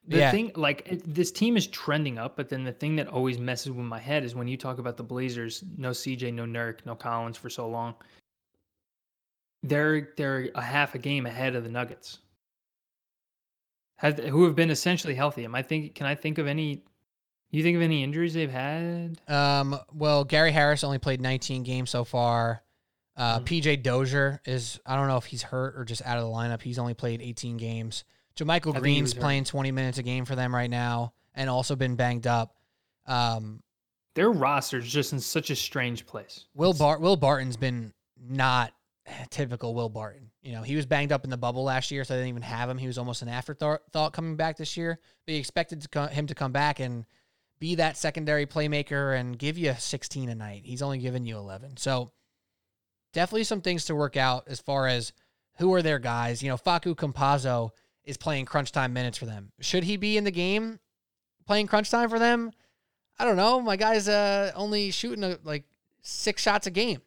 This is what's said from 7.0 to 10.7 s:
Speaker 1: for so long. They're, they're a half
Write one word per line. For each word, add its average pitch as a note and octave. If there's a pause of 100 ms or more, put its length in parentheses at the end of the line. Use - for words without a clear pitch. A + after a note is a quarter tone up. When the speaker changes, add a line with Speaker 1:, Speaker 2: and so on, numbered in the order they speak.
Speaker 1:
for A#2+
so A#2
long. A#2 (1700)
They're, D3
they're C3+
a A#2
half C#3